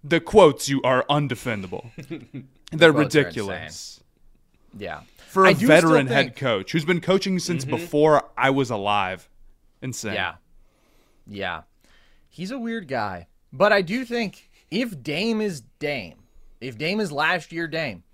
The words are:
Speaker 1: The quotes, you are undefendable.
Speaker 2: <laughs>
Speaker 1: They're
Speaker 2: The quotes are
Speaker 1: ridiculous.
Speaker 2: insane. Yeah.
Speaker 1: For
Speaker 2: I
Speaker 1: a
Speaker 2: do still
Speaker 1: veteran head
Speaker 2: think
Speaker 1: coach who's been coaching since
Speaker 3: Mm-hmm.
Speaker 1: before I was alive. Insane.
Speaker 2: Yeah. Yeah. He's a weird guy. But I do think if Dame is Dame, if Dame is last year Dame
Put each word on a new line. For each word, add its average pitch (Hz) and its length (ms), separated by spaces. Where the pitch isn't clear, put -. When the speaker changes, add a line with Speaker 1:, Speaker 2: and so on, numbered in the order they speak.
Speaker 1:
The 160 180
quotes, 160 500
you 139 100
are 127 300
undefendable. 117 880
Speaker 2:
<laughs> - 0
Speaker 1:
They're 156 920
Speaker 2:
The - 20
quotes 147 220
are 151 40
Speaker 1:
ridiculous. 87 800
Speaker 2:
insane. 101 100
Yeah. 80 180
Speaker 1:
For 190 180
Speaker 2:
I 196 40
Speaker 1:
a - 20
Speaker 2:
do - 140
still - 20
Speaker 1:
veteran 160 380
head 135 180
Speaker 2:
think 123 120
Speaker 1:
coach 110 360
who's 160 140
been 175 160
coaching 190 360
since 160 280
Speaker 3:
Mm-hmm. - 100
Speaker 1:
before 151 640
I 127 100
was 135 220
alive. 101 580
Insane. 113 320
Speaker 2:
Yeah. 90 220
Yeah. 92 360
He's 185 220
a 269 80
weird 226 300
guy. 104 380
But 190 200
I 202 100
do 220 220
think 233 460
if 202 320
Dame 208 380
is 180 220
Dame, 131 400
if 120 180
Dame 185 220
is 175 120
last 156 400
year 165 160
Dame 147 340